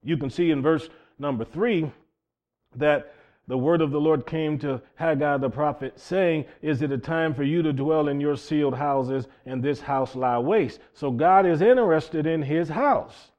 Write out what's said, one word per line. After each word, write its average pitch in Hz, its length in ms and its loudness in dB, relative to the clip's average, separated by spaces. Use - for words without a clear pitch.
You 151 140 -2
can 135 100 -4
see 170 220 0
in 143 100 0
verse 156 300 0
number 135 260 -4
three 170 460 -2
that 147 380 0
the 127 100 -2
word 160 220 2
of 151 100 0
the 147 100 -2
Lord 151 260 2
came 156 320 -4
to 131 240 -6
Haggai 147 420 0
the 131 120 -2
prophet, 135 480 -4
saying, 170 460 0
"Is 147 220 -2
it 143 100 -2
a 135 60 -2
time 160 360 -2
for 143 80 -4
you 160 200 0
to 156 100 0
dwell 156 360 0
in 143 120 -2
your 147 160 0
sealed 147 380 0
houses 135 540 -2
and 127 160 -6
this 139 180 -2
house 135 340 -2
lie 127 240 0
waste?" 151 420 0
So 143 180 -6
God 180 360 4
is 165 160 2
interested 170 640 4
in 160 160 0
his 151 260 -2
house. - 720 -2